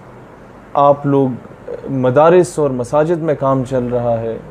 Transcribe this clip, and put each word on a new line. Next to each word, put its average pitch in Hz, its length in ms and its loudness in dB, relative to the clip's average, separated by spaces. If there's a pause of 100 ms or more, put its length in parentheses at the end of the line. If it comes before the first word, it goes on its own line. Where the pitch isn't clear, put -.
(760)
आप 143 300 2
लोग 139 260 2 (580)
मदारिस 143 680 2
और 143 140 0
मसाजिद 151 460 0
में 151 180 -2
काम 135 280 0
चल 127 200 -2
रहा 120 320 -2
है 113 240 -6 (100)